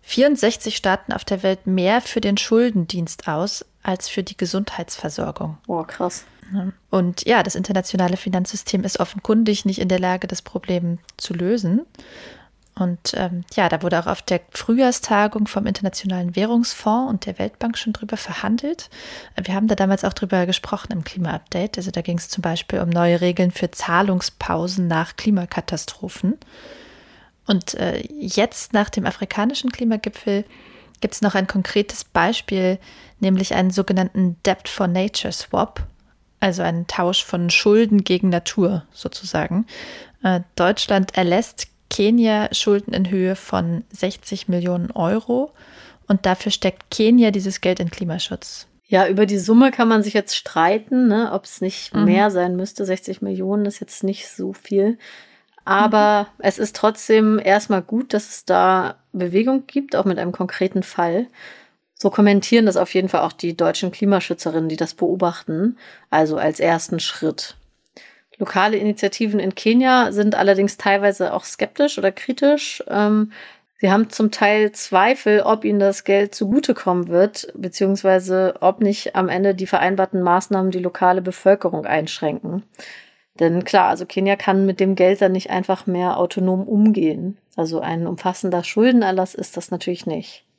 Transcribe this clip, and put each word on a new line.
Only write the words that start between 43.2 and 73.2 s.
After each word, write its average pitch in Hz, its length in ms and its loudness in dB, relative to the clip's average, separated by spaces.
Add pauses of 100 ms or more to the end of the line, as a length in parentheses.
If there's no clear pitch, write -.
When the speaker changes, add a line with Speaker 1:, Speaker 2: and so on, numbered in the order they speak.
Speaker 1:
von 170 560 -4
sechzig - 560 -8
Millionen 175 440 -2
Euro 226 640 -2 (540)
und 202 200 0
dafür 185 260 -2
steckt - 380 -4
Kenia 226 400 6
dieses 196 320 -4
Geld 180 180 0
in 170 100 -2
Klimaschutz. - 760 -8 (180)
Speaker 2:
Ja, 190 240 4
über 196 160 4
die 202 140 0
Summe 226 320 6
kann 240 180 2
man 220 140 4
sich 208 100 -2
jetzt - 240 -2
streiten, 214 720 2
ne, 220 240 2
ob's - 300 -8
nicht - 320 -8
Speaker 1:
Mhm. 208 100 2
Speaker 2:
mehr 202 260 6
sein 180 260 0
müsste. 196 280 -6
Sechzig 185 380 -6
Millionen 196 420 -2
ist 202 160 -6
jetzt - 240 -12
nicht 196 240 -4
so 190 240 -8
viel. 202 460 0 (640)
Aber 208 720 4
Speaker 1:
Mhm. - 80 -16
Speaker 2:
es 196 140 2
ist - 180 -4
trotzdem 214 640 4
erstmal 196 400 2
gut, 233 300 -4
dass 208 160 -2
es - 160 -14
da 185 520 2 (160)
Bewegung 220 540 0
gibt, 277 300 -4
auch 190 80 2
mit 185 140 0
einem 175 140 -4
konkreten 185 500 -2
Fall. 180 440 -2 (680)
So - 160 0
kommentieren 208 560 4
das 185 100 2
auf 185 180 0
jeden 185 140 2
Fall 165 140 0
auch 160 100 -2
die 170 240 -6
deutschen 175 360 0
Klimaschützerinnen, 170 760 0
die 156 80 -4
das 160 160 -4
beobachten, 180 840 -2 (320)
also 156 260 2
als - 240 -2
ersten 165 400 0
Schritt. - 560 -6 (840)
Lokale 208 380 0
Initiativen 208 640 0
in 190 160 -4
Kenia 247 560 4
sind 208 240 2
allerdings 196 420 2
teilweise 196 560 2
auch - 80 -4
skeptisch - 560 -2
oder 196 140 2
kritisch. 285 760 0
Ähm, 214 460 2 (480)